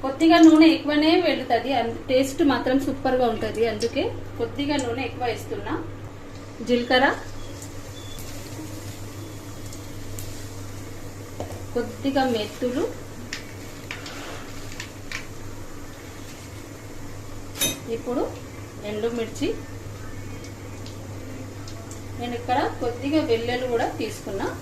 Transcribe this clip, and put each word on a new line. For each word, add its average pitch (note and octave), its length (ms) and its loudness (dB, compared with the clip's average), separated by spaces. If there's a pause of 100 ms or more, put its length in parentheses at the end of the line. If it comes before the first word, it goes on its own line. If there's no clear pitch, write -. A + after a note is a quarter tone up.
కొద్దిగా D#4+ 440 8
నూనె D#4+ 280 12
ఎక్కువనే D4+ 380 6 (140)
వెళుతుంది, B3 520 2
అన్-, A#3 180 0 (140)
టేస్ట్ C4+ 400 4
మాత్రం B3+ 340 4
సూపర్గా B3+ 500 2
ఉంటది. G#3+ 380 0
అందుకే A#3 320 0 (360)
కొద్దిగా C#4+ 440 0
నూనె A#3+ 240 -2
ఎక్కువ - 220 -4
వేస్తున్నా. - 440 -4 (920)
జీలకర్ర, B3 380 4 (4000)
కొద్దిగా C4+ 480 0 (120)
మెంతులు, B3 480 -2 (4000)
ఇప్పుడు B3+ 280 -2 (680)
ఎండుమిర్చి, A#3 580 -2 (2750)
నేను A#3+ 200 -4
ఇక్కడ B3+ 200 2 (240)
కొద్దిగా C#4 380 2 (100)
వెల్లుల్లి B3 420 2
కూడా A#3 160 4 (100)
తీసుకున్నా A3+ 480 -4 (140)